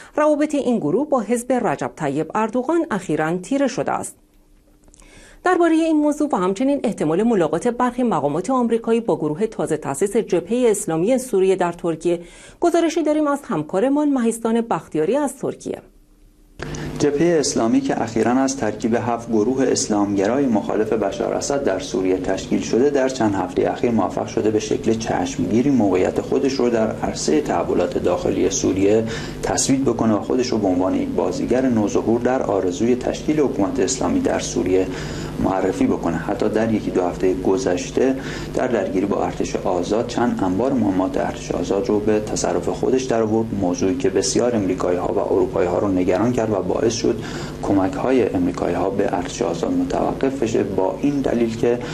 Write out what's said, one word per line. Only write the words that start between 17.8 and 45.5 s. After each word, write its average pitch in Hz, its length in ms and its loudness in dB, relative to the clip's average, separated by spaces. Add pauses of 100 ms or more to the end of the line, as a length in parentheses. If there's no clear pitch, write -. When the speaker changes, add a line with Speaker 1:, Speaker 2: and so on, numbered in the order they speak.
Speaker 2:
که 135 220 -2
اخیراً 113 280 0
از 135 260 2
ترکیب 110 380 -2
هفت 117 340 -2
گروه 123 360 2
اسلامگرای 104 840 0
مخالف 107 460 0
بشار 98 420 -2
اسد 139 300 -2
در 95 140 0
سوریه 92 380 0
تشکیل 95 440 -2
شده، 123 300 2
در 131 180 2
چند 131 260 0
هفته 92 380 0
اخیر 120 180 0
موفق 107 360 0
شده 110 240 0
به 107 80 2
شکل - 360 0
چشمگیری 104 760 0
موقعیت 92 500 2
خودش 131 320 0
رو 120 180 0
در 110 200 2
عرصه 110 500 0
تحولات 90 580 0
داخلی 90 520 2
سوریه 101 540 2 (380)
تثبیت 135 380 0
بکنه 120 340 2
و 98 60 0
خودش 127 280 0
رو 113 100 0
به 98 100 2
عنوان 92 260 2
یک - 140 -2
بازیگر 104 580 0
نوظهور 110 540 2
در 127 220 0
آرزوی 98 540 2
تشکیل - 440 -2
حکومت 101 400 0
اسلامی - 400 0
در 90 180 0
سوریه 92 480 0 (580)
معرفی 95 420 2
بکنه. 85 300 0
حتی 101 320 -2
در 110 260 2
یکی 95 160 -2
دو 95 120 0
هفته 90 320 0
گذشته 95 840 0 (380)
در 127 120 0
درگیری 95 400 0
با - 180 0
ارتش - 320 -4
آزاد، 101 500 0
چند 117 360 -2
انبار 98 300 0
مهمات 95 440 0
ارتش - 360 -4
آزاد 95 360 0
رو 104 120 2
به 107 200 2
تصرف 87 480 -2
خودش 123 340 0
در 113 200 0
آورد، 110 240 2 (140)
موضوعی 90 340 0
که 90 160 0
بسیار 113 460 2
امریکایی‌ها 90 560 0
و 101 60 0
اروپایی‌ها 92 600 2